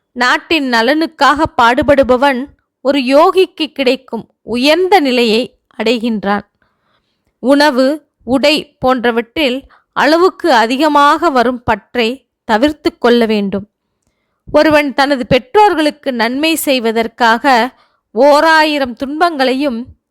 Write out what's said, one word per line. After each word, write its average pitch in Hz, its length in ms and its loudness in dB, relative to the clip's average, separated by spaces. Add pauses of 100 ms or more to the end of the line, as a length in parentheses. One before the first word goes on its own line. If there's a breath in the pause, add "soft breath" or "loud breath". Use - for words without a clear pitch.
(120)
நாட்டின் 269 600 -2
நலனுக்காக 277 680 0 (200)
பாடுபடுபவன் 254 840 0 (340)
ஒரு 277 180 -2
யோகிக்கு 311 720 0
கிடைக்கும் - 580 -6 (120)
உயர்ந்த 330 580 0
நிலையை 247 580 -2 (180)
அடைகின்றான். 214 680 -4 (920)
உணவு, 285 680 0 (180)
உடை 269 540 -2
போன்றவற்றில் 247 880 -2 (260 soft breath)
அளவுக்கு 330 600 0
அதிகமாக 285 800 2
வரும் 247 320 -2
பற்றை 233 680 -6 (160)
தவிர்த்து 277 540 -2
கொள்ள 240 280 2
வேண்டும். 202 440 -4 (840)
ஒருவன் 294 420 2
தனது 277 320 -2
பெற்றோர்களுக்கு 302 840 0
நன்மை 254 420 -2
செய்வதற்காக 233 1200 0 (360)
ஓராயிரம் 294 840 2
துன்பங்களையும் 269 920 -4 (240)